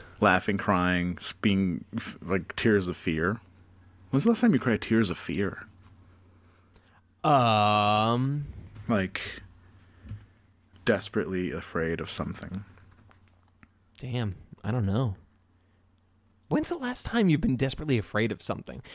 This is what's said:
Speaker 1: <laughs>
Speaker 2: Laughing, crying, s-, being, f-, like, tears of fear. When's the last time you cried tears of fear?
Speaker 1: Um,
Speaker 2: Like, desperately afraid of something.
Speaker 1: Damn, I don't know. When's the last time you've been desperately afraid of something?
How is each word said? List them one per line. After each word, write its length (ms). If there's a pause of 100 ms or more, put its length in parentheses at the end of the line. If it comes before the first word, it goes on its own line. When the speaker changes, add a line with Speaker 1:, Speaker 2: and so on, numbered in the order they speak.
Speaker 1:
<laughs> 160
Speaker 2:
Laughing, 360
crying, 640
s-, 140
being, 520 (100)
f-, 300
like, 300
tears 320
of 100
fear. 420 (720)
When's 140
the 80
last 100
time 120
you 60
cried 220
tears 300
of 80
fear? 480 (1600)
Speaker 1:
Um, 1200 (400)
Speaker 2:
Like, 560 (1400)
desperately 680
afraid 500
of 80
something. 540 (1400)
Speaker 1:
Damn, 360 (280)
I 80
don't 160
know. 280 (1300)
When's 220
the 80
last 300
time 200
you've 140
been 140
desperately 420
afraid 340
of 80
something? 440 (120)